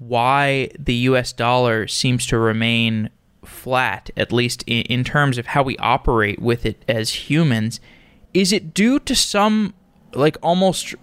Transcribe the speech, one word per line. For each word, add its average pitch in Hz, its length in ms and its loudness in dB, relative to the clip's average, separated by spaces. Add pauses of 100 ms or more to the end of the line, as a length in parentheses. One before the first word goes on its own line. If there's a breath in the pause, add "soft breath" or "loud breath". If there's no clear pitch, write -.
why 131 800 0
the 135 160 -2
U 127 220 2
S 123 160 -2
dollar 117 560 0
seems 123 380 -2
to 120 120 2
remain 113 720 0 (340)
flat, 127 720 -4
at - 160 -2
least 120 340 -2
in, 117 160 -2
in 127 220 -2
terms 139 340 0
of 113 80 -6
how 143 160 0
we 131 160 -4
operate 110 600 0
with 117 240 0
it 110 240 -6
as 113 220 0
humans. 123 720 0 (520 soft breath)
Is 190 200 2
it 165 220 -4
due 247 260 2
to - 160 -4
some, 214 580 0 (400)
like, 151 260 2
almost 180 640 0